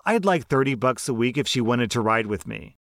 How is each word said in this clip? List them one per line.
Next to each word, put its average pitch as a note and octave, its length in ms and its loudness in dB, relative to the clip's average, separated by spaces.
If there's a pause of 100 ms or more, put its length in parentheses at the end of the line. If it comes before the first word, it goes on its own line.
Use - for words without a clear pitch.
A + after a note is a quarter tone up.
I'd G#3 180 2
like F3+ 220 2
thirty C3+ 300 2
bucks B2 320 -2
a C3 60 -2
week A#2+ 220 0
if C#3+ 120 -2
she C3 120 0
wanted A#2+ 300 2
to A#2+ 100 0
ride A2 280 2
with G2+ 180 -4
me. - 300 -12 (120)